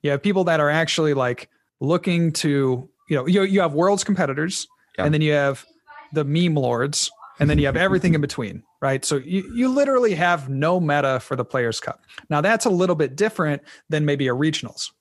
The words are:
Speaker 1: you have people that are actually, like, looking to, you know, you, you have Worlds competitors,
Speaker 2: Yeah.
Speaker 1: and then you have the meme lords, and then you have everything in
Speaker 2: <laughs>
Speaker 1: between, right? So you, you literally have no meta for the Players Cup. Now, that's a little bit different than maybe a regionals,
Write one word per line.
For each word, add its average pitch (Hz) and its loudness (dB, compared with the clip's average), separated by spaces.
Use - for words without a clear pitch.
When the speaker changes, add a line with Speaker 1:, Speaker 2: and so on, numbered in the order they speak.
Speaker 1:
you 143 0
have 143 -2
people 190 2
that 160 2
are 147 2
actually, 156 0
like, 123 -4
looking 170 0
to, 139 0
you 151 0
know, 127 -2
you, 190 4
you 196 2
have 160 0
Worlds 190 2
competitors, 165 -2
Speaker 2:
Yeah. - 0
Speaker 1:
and 147 2
then 151 2
you 151 2
have 139 0
the 147 -2
meme 160 0
lords, 127 -2
and 147 2
then 151 2
you 143 2
have 139 0
everything 185 2
in 156 2
Speaker 2:
<laughs> 143 -2
Speaker 1:
between, 104 -8
right? 135 -2
So 147 0
you, 180 -4
you 247 0
literally 254 2
have 160 0
no 151 0
meta 143 0
for - -8
the 120 -2
Players 117 -2
Cup. - -10
Now, 147 0
that's 220 2
a 226 2
little 180 2
bit 139 -2
different 170 0
than 151 0
maybe 143 0
a 123 0
regionals, 151 -4